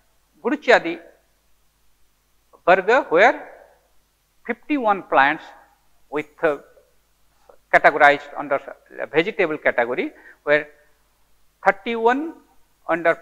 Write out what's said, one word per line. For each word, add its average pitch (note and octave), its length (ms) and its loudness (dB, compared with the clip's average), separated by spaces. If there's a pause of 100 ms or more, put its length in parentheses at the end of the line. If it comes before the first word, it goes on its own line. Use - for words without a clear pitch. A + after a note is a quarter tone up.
(440)
Guruchadi F3 560 0 (1700)
Varga, F#3+ 440 2
where A3 420 2 (960)
fifty-one A3+ 560 -4
plants D3 400 0 (680)
with, D3 160 -8 (180)
uh, D3 140 0 (1120)
categorized D3 640 4
under C#3 240 -6 (520)
vegetable E3+ 480 -2
category, C3+ 520 -4 (320)
where D3+ 260 -2 (960)
thirty-one A#3 680 -4 (540)
under E3 340 -2